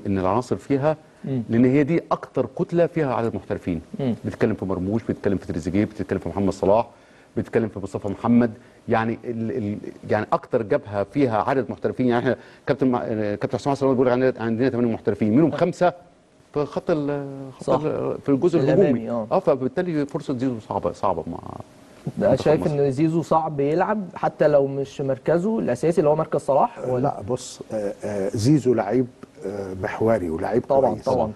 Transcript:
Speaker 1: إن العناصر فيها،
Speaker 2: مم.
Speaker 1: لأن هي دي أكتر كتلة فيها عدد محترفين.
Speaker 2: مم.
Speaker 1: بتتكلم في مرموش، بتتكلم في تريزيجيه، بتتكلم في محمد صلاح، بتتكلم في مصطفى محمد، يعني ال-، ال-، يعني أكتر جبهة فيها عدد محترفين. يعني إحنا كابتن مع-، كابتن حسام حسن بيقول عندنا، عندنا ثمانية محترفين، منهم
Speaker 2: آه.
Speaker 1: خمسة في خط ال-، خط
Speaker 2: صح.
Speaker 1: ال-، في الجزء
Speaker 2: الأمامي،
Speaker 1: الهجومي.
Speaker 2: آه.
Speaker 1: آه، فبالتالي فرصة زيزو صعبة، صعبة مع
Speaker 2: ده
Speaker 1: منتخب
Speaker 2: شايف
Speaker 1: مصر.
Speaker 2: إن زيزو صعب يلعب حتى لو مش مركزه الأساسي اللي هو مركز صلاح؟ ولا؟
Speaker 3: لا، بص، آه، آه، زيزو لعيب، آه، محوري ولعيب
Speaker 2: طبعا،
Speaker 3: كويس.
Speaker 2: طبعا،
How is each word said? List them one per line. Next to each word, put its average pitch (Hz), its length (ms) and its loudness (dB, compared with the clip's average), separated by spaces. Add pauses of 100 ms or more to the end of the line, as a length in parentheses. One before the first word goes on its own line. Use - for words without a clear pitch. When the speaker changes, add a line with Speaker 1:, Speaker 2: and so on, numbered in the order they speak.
Speaker 1:
إن 98 120 0
العناصر 104 360 0
فيها، 139 420 0 (280)
Speaker 2:
مم. 131 240 -2
Speaker 1:
لأن 117 160 4
هي 139 180 4
دي 160 180 0 (100)
أكتر 143 340 -2 (100)
كتلة 170 300 0
فيها 151 280 -2
عدد 110 220 0
محترفين. 92 460 -4 (180)
Speaker 2:
مم. 127 160 0 (100)
Speaker 1:
بتتكلم 110 280 0
في 98 120 -6
مرموش، 92 380 -2
بتتكلم 101 340 -2
في - 100 -8
تريزيجيه، 90 380 0
بتتكلم 98 340 -6
في 87 100 -8
محمد 92 240 -2
صلاح، 104 340 2 (500)
بتتكلم 113 320 -2
في 95 100 -10
مصطفى 101 280 -8
محمد، 117 440 2 (380)
يعني 113 360 0
ال-، 113 320 -6
ال-، 104 200 -4 (340)
يعني 107 220 2
أكتر 131 280 -2
جبهة 104 420 -2
فيها 113 460 2
عدد 131 200 0
محترفين. 113 380 -2
يعني 120 160 4
إحنا 127 120 2 (320)
كابتن 135 240 2
مع-، 120 120 0 (320)
كابتن - 220 -4
حسام 143 160 -2
حسن 135 180 2
بيقول 127 180 4
عندنا، 127 300 2
عندنا 117 300 0
ثمانية 117 240 0
محترفين، 107 420 0
منهم 147 160 4
Speaker 2:
آه. - 60 -4
Speaker 1:
خمسة 170 360 2 (600)
في 147 120 0
خط 175 240 -6
ال-، 139 680 -4
خط - 40 -14
Speaker 2:
صح. 139 200 0
Speaker 1:
ال-، 127 380 -4
في - 80 -4
الجزء 156 300 2
Speaker 2:
الأمامي، 135 220 4
Speaker 1:
الهجومي. 117 280 2
Speaker 2:
آه. 117 220 -4
Speaker 1:
آه، 170 80 2
فبالتالي 147 680 0
فرصة 147 320 -6
زيزو 123 220 -2 (100)
صعبة، 95 220 -2
صعبة 87 400 -2
مع - 60 -8 (800)
Speaker 2:
ده 101 120 2
Speaker 1:
منتخب 131 160 2
Speaker 2:
شايف 160 160 4
Speaker 1:
مصر. 170 120 0
Speaker 2:
إن 143 180 2
زيزو 160 300 0
صعب 160 380 0
يلعب 185 440 0 (120)
حتى - 320 0
لو 143 200 6
مش 139 340 -6
مركزه 160 580 0
الأساسي 170 420 0
اللي 151 80 4
هو 151 60 6
مركز 156 260 -2
صلاح؟ 156 460 2
ولا؟ 127 140 0
Speaker 3:
لا، - 280 -2
بص، - 300 -6 (120)
آه، 104 220 -4 (100)
آه، 101 300 -4
زيزو 123 400 4
لعيب، 113 340 2 (380)
آه، 98 280 -8 (100)
محوري 107 460 0
ولعيب 98 400 -2
Speaker 2:
طبعا، 135 240 4
Speaker 3:
كويس. 110 120 -8
Speaker 2:
طبعا، 113 300 0